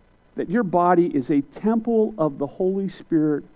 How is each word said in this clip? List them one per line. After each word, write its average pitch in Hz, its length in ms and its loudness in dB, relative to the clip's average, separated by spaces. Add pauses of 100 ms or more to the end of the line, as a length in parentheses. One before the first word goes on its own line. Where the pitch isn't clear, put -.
(340)
that - 160 -6
your 226 140 0
body 175 420 4 (100)
is 131 140 -2
a 147 100 2
temple 220 800 -2
of 151 200 -2
the 190 80 -4
Holy 190 420 -4
Spirit 151 560 -2 (120)